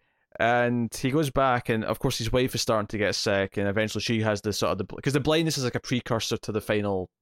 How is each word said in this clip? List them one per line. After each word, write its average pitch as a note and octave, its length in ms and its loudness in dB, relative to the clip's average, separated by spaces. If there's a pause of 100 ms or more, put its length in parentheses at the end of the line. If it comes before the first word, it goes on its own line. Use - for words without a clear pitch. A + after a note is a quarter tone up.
(380)
And A#2+ 560 2
he - 160 -2
goes C#3+ 200 2
back, C3 400 2
and A2 160 0
of - 140 -2
course C3+ 180 0
his A2+ 120 -4
wife B2+ 260 2
is A2+ 60 -2
starting G#2+ 260 0
to A2 100 -6
get G2+ 180 2
sick, G2 400 0
and G2+ 140 0
eventually G#2+ 320 0
she A#2 220 0
has G#2+ 180 0
the G#2 100 0
sort F#2+ 220 0
of G2 60 -2
the G2 40 -4
bl-, - 180 -10
'cause C3+ 120 0
the C#3+ 80 2
blindness D#3 360 2
is, C3+ 60 -2
like, A#2+ 120 -2
a A#2 40 -4
precursor A#2+ 560 -2
to - 160 -6
the G#2 80 -2
final G2+ 500 -2 (120)